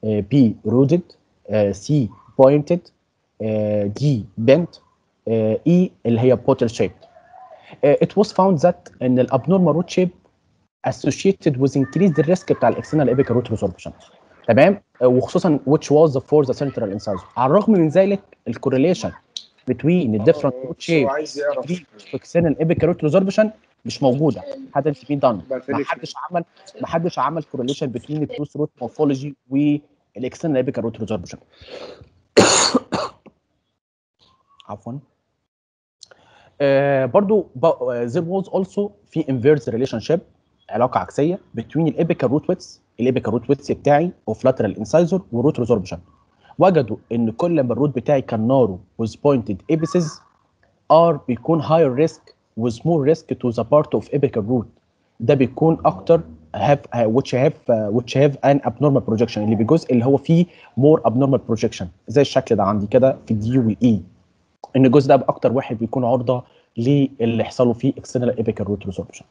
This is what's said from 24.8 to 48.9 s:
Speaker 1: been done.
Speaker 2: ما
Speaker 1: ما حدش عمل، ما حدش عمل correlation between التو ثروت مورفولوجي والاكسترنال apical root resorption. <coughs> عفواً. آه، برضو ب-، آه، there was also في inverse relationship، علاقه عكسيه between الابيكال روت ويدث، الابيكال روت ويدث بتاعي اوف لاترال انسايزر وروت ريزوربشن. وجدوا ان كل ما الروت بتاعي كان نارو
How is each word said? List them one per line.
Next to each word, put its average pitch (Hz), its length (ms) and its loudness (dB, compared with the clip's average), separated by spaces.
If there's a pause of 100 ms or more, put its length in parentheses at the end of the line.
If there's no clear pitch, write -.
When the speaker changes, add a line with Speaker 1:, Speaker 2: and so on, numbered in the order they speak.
Speaker 1:
been 143 160 -4
done. 127 160 2 (140)
Speaker 2:
ما 127 180 -8
Speaker 1:
ما 139 160 -4
حدش - 320 -10
عمل، 170 280 -6 (360)
ما - 60 -8
حدش 165 320 -4
عمل 151 240 -4
correlation 135 440 -6 (120)
between - 120 -14
التو 151 340 -6
ثروت 147 260 -6 (100)
مورفولوجي 139 540 -4 (160)
والاكسترنال 139 1160 -4
apical 131 160 -6
root 117 220 -8
resorption. 92 340 -10 (1000)
<coughs> - 760 0 (1500)
عفواً. 104 240 -14 (1700)
آه، 139 460 2
برضو 190 480 2
ب-، 131 100 -6
آه، 123 420 0
there 156 180 -4
was 185 260 -6
also 202 400 -4 (160)
في - 160 -6
inverse 135 500 0
relationship، 123 460 -4 (520)
علاقه 120 300 0
عكسيه 151 380 -4 (220)
between - 160 -8
الابيكال 156 540 0
روت 143 180 -2
ويدث، - 300 -6 (220)
الابيكال 120 320 0
روت 120 180 -4
ويدث 139 220 -2
بتاعي 147 380 0 (180)
اوف 110 160 -8
لاترال 120 340 0
انسايزر 170 420 0 (120)
وروت 123 280 0
ريزوربشن. 110 380 -2 (600)
وجدوا 143 380 2 (160)
ان 117 180 0
كل 165 320 -2
ما 117 100 -2
الروت 127 240 -2
بتاعي 135 260 0
كان 110 240 -4
نارو 120 320 2 (240)